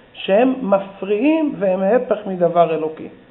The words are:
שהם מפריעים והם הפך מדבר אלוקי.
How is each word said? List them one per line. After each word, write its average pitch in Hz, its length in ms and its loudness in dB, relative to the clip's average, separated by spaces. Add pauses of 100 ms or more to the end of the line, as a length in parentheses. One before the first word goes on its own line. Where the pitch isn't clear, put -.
(120)
שהם 233 480 2
מפריעים 208 1000 0
והם 190 240 0
הפך 208 440 0
מדבר 175 480 2
אלוקי. 156 340 -6 (220)